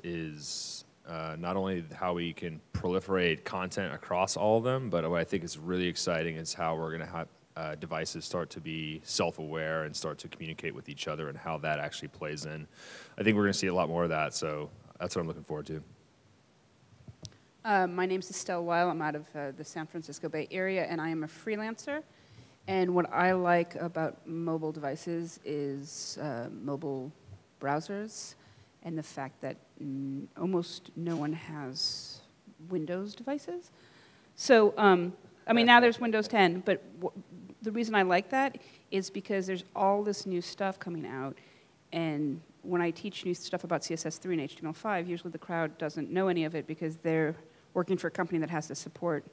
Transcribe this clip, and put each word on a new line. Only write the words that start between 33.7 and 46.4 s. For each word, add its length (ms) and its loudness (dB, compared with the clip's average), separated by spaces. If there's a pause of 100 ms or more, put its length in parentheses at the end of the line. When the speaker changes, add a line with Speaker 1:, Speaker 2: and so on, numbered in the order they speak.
Speaker 2:
So, 420 8
um, 340 8 (360)
I 60 6
mean, 120 8
now 140 12
there's 200 8
Windows 280 2
ten, 320 6
but 240 2 (180)
w-, 220 -6 (400)
the 80 -2
reason 240 0
I 80 8
like 260 6
that 300 2 (320)
is 180 0
because 380 -2
there's 160 -4 (120)
all 280 4
this 240 -2
new 120 0
stuff 380 -4
coming 300 -6
out, 280 -6 (560)
and 480 0 (220)
when 180 0
I 120 2
teach 340 -8
new 80 0
stuff 300 -4
about 200 -2
C 120 -2
S 100 -6
S 140 -4
three 160 -2
and 60 0
H 140 -6
T 60 -18
M 60 -6
L 60 -4
five, 360 -2
usually 220 -6
the 80 -10
crowd 400 -2
doesn't 320 -4
know 160 4
any 180 2